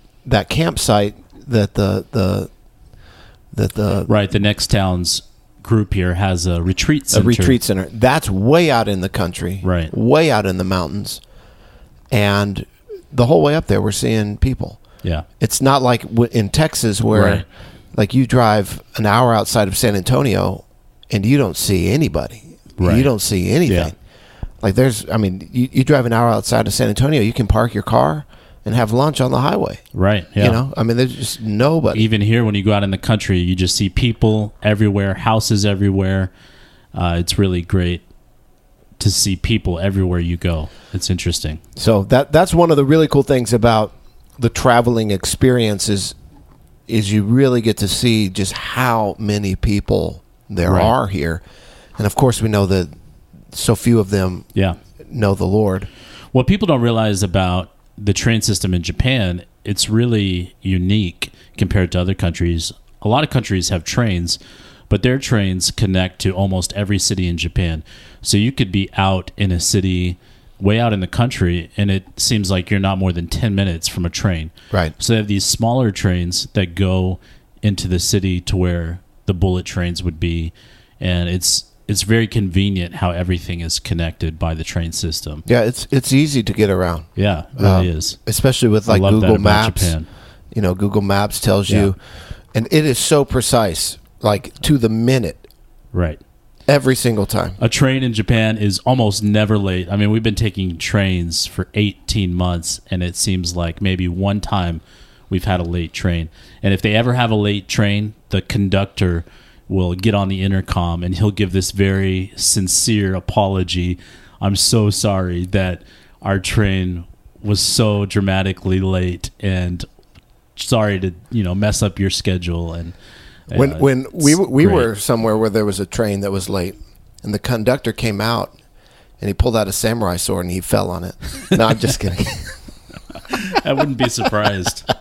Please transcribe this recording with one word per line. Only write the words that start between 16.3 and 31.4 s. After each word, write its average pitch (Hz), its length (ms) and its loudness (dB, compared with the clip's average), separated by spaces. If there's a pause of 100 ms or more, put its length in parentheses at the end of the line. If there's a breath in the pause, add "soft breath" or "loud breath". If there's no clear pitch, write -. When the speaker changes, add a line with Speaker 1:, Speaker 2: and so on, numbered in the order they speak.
Speaker 1:
in 107 180 0
Texas 120 520 0
where, 107 200 4
Speaker 2:
Right. 101 240 2 (500 loud breath)
Speaker 1:
like, 104 180 0
you 131 120 4
drive 110 560 2 (140)
an 110 100 -4
hour 117 280 4
outside 107 340 2
of 98 100 -4
San 104 180 0
Antonio 98 680 0 (460)
and 101 140 0
you 131 120 4
don't 104 200 0
see 90 320 0
anybody. 90 680 -2 (200)
Speaker 2:
Right. 90 200 2
Speaker 1:
You 127 60 4
don't 123 180 0
see 92 280 -2
anything. 131 280 2
Speaker 2:
Yeah. 85 140 -2 (720 loud breath)
Speaker 1:
Like, 101 140 0
there's, 117 340 0
I 101 80 0
mean, 95 340 -2
you, 123 200 0
you 135 120 2
drive 131 220 4
an 117 80 0
hour 117 160 4
outside 110 380 0
of 104 60 -4
San 117 160 0
Antonio, 135 320 2
you 110 120 0
can 110 140 -2
park 113 260 2
your 101 100 -2
car 147 420 0 (400 soft breath)
and 110 100 -2
have 113 160 2
lunch 135 300 0
on 127 100 0
the 131 80 0
highway. 151 400 -2 (140)
Speaker 2:
Right, 95 320 0 (100)
yeah. 104 100 2
Speaker 1:
You - 60 6
know, 127 240 -2
I 151 80 0
mean, 117 140 0
there's 127 180 0
just - 260 -8